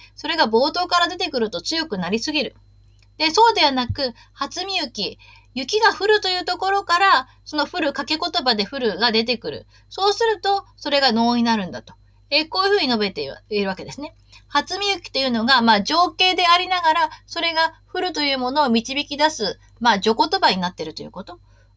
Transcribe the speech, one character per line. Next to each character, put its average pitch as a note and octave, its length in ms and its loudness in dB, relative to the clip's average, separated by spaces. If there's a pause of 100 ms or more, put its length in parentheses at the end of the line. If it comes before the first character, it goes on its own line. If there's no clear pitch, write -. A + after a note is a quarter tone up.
(160)
そ - 100 -12
れ D#4+ 120 -2
が D4 100 4
冒 A#3 220 4
頭 F4 180 -2
か F4 120 2
ら E4+ 80 2
出 F4+ 100 -8
て F4+ 100 -4
く C#4+ 100 -4
る A3 120 0
と B3+ 100 -8
強 D#4+ 260 -4
く G#3 120 -6
な E3+ 100 -4
り G#3+ 120 -2
す D4+ 120 -4
ぎ D4 100 0
る。 - 140 -8 (640)
で、 D#4 120 0
そ A4 200 6
う G#4+ 40 2
で F4 120 4
は C#4+ 40 2
な B3+ 160 -2
く、 B3+ 280 -4 (180)
初 - 320 -6
見 G4 120 -6
雪、 G#3+ 420 -6 (340)
雪 C4+ 280 -2
が G#4 140 4
降 F#4+ 120 -4
る G#4+ 160 4
と F#4+ 80 -2
い F4+ 100 -2
う F4+ 60 -8
と F4+ 100 -2
こ F#4 140 -2
ろ G4+ 140 0
か E4+ 140 2
ら、 F4+ 300 4 (160)
そ - 120 -12
の D4 100 2
降 F4+ 140 -6
る、 D4+ 120 0
掛 C#4+ 140 -6
け D#4 100 -2
言 F4 280 -4
葉 B3+ 100 2
で G#3 120 -2
降 C#4 120 -10
る G#3+ 200 -2
が A3+ 140 2
出 A3 120 0
て A#3+ 120 -2
く F3 140 -10
る。 C3 160 -12 (240)
そ G4 180 0
う G#4 60 4
す A#4 100 -2
る A4 160 0
と、 G4 240 0 (120)
そ - 120 -10
れ C#4 140 2
が C4 100 4
能 A#3 240 2
に A#3+ 60 2
な A#3 120 2
る G3+ 120 -2
ん D#3+ 40 -14
だ B2 120 -12
と。 - 100 -20 (400)
え D4 100 2
ー、 D#4+ 60 -8
こ F#4 140 -2
う G4 40 0
い - 20 0
う G4 60 2
ふ - 20 4
う G4 40 0
に D4+ 60 0
述 A#3+ 120 0
べ G#3 120 -2
て E3+ 120 -8 (280)
い G#3 100 -2
る G3 80 -2
わ F#3+ 60 -4
け D3+ 100 -12
で - 60 -12
す F#3+ 100 -14
ね。 D4+ 140 -12 (320)
初 D4 320 -4
見 G4+ 100 -2
雪 F#4+ 220 -6
と - 80 -6
い C4+ 80 0
う B3+ 60 0
の A3+ 120 0
が、 B3+ 180 4
ま A3+ 120 6
あ、 G3+ 80 2
情 E4+ 300 0
景 F#4 240 2
で F4+ 100 2
あ E4+ 100 6
り F#4 120 -2
な F#4 120 0
が D#4+ 140 2
ら、 D#4+ 160 0 (160)
そ - 140 -8
れ E4 120 -2
が D#4+ 220 0 (180)
降 F4+ 100 -4
る F4+ 100 -4
と D4+ 80 -6
い C#4+ 120 0
う C4+ 60 0
も B3 140 -2
の D4+ 100 4
を C4+ 80 2
導 B3 340 0
き C#4+ 120 -10
出 D4 140 2
す、 A3 280 -6 (220)
ま A#3 120 4
あ、 G3+ 80 0
序 A3 160 2
言 E4+ 240 2
葉 E4 100 4
に F#3 80 0
な F3+ 100 -2
っ F3+ 80 -8
て E3 80 -8
い - 20 -6
る D#3 80 -12
と - 80 -14
い D3 40 -12
う D3+ 40 -16
こ F#3 140 -14
と。 - 160 -20 (360)